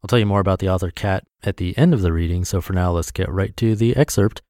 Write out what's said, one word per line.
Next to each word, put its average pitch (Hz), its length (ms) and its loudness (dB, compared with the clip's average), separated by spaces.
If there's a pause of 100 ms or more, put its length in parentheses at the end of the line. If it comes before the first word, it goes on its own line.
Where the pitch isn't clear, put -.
I'll - 60 -12
tell 123 100 4
you 107 80 4
more 101 140 2
about 95 180 0
the 95 120 0
author 92 200 0
Kat - 380 -4 (160)
at 101 140 -4
the 90 200 -4
end 165 160 4
of 104 80 0
the 87 100 2
reading, 85 320 0
so 92 160 -4
for 95 120 -8
now, 90 180 0
let's 85 220 -2
get 92 180 -4
right 98 280 -4
to 110 180 2
the 113 180 2
excerpt 110 560 0